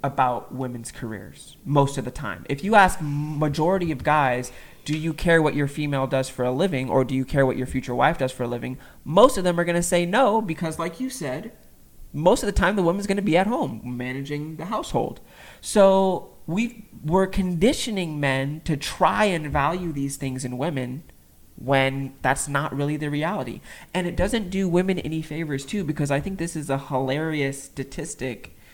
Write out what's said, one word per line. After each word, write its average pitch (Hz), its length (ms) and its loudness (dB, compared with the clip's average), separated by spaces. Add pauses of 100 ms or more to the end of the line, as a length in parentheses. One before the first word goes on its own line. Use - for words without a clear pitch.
about 127 520 0
women's 123 360 -8
careers 110 720 -12
most 139 320 4
of 117 80 -4
the 123 60 -8
time. - 380 -8
If 143 140 -4
you 208 120 2
ask 185 260 8
majority 151 880 0
of 127 120 -6
guys, 131 480 2 (340)
"Do 151 120 -2
you 156 160 -2
care 165 280 4
what 151 140 4
your 143 120 2
female 143 400 -2
does 131 220 0
for - 140 -4
a 123 80 2
living, 131 380 0
or 127 140 4
do 123 120 -2
you 131 100 0
care 135 200 4
what 131 120 0
your 127 100 -2
future 127 260 -4
wife 135 240 2
does 131 140 -2
for - 120 -6
a 120 40 -2
living?" 120 300 -6 (280)
Most 196 320 6
of 185 60 -2
them 175 160 2
are 170 60 2
gonna 175 180 2
say 175 220 2
no, 214 360 4
because 165 380 -4
like 175 200 -6
you 262 100 -6
said, 143 420 -8 (600)
most 170 320 4
of 202 40 0
the 196 60 -2
time 190 220 4
the 190 80 2
woman's 196 240 0
gonna 202 140 0
be 160 160 4
at 196 100 4
home 214 360 -2
managing 139 720 -6
the 156 100 -10
household. - 540 -4 (420)
So 190 680 4 (160)
we, 220 400 -4 (160)
we're 185 240 4
conditioning 185 920 0
men 139 460 0
to 160 100 0
try 196 500 2
and 170 260 0
value 160 400 0
these 139 260 -4
things 131 260 -4
in 127 140 -6
women 135 460 -4 (540)
when 135 640 0
that's 135 260 0
not 143 280 -2
really 143 220 -2
the 151 120 -4
reality. 147 520 -4 (320)
And 180 140 -2
it 170 80 -4
doesn't 185 340 0
do 190 180 0
women 180 320 2
any 160 220 -4
favors 147 440 -6
too, 202 180 -4
because 147 260 -2
I 143 120 2
think 190 180 -8
this 170 160 -6
is 139 140 -6
a 135 80 0
hilarious 139 840 -2
statistic - 920 -10 (180)